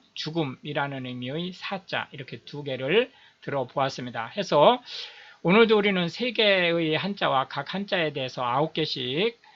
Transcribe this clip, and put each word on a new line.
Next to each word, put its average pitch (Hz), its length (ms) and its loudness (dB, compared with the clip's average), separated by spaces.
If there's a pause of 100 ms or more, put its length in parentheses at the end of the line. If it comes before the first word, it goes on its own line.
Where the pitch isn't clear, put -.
(120)
죽음이라는 143 920 -6
의미의 135 480 -8
사자, 170 580 -8
이렇게 131 320 -14
두 147 180 -12
개를 139 480 0 (300)
들어보았습니다. 131 840 -4 (100)
해서 190 460 6 (600)
오늘도 214 360 6
우리는 190 320 2
세 240 220 -4
개의 170 680 2
한자와 151 500 0
각 - 240 -8
한자에 185 400 -2
대해서 131 320 -6
아홉 135 300 0
개씩 151 680 -2 (160)